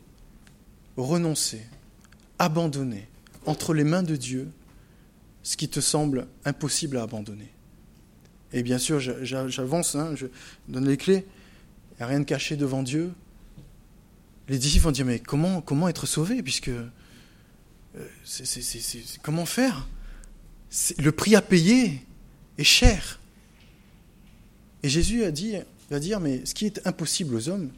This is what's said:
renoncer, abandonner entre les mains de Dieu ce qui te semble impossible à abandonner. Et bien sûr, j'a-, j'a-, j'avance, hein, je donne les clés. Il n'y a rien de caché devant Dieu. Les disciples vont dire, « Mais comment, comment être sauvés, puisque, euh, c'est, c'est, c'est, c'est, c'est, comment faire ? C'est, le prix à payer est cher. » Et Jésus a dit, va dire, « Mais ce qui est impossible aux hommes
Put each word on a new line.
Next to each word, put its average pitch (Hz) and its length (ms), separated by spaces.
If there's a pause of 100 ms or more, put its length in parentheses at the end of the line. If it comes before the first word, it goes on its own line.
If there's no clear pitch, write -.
(960)
renoncer, 147 640 (800)
abandonner 139 680 (380)
entre - 280
les 151 100
mains 170 200
de 160 120
Dieu 127 340 (960)
ce - 120
qui 143 140
te - 100
semble 139 480 (160)
impossible 143 540
à 117 60
abandonner. 104 460 (1040)
Et 123 100
bien 123 140
sûr, 147 220
j'a-, 127 240
j'a-, 131 240
j'avance, 135 480
hein, 156 200
je 135 100 (420)
donne 131 200
les 139 100
clés. 190 280 (680)
Il - 60
n'y 120 60
a 117 40
rien 139 120
de 143 60
caché 147 320
devant 135 260
Dieu. 156 300 (1400)
Les 135 80
disciples 147 280
vont 165 60
dire, « 135 160
Mais 120 120
comment, 170 420
comment 151 260
être 156 180
sauvés, 190 360
puisque, 131 280
euh, 120 200 (1300)
c'est, - 220
c'est, 127 160
c'est, 123 180
c'est, 117 260
c'est, - 160
comment 160 240
faire ? 202 420 (840)
C'est, - 300
le 147 120
prix 202 240
à 202 60
payer 185 640 (520)
est 147 60
cher. » - 560 (1600)
Et 143 60
Jésus 175 340
a 185 80
dit, 196 240 (340)
va 143 100
dire, « 196 220
Mais 131 240
ce - 80
qui - 120
est 208 200
impossible 165 500
aux 113 140
hommes 175 280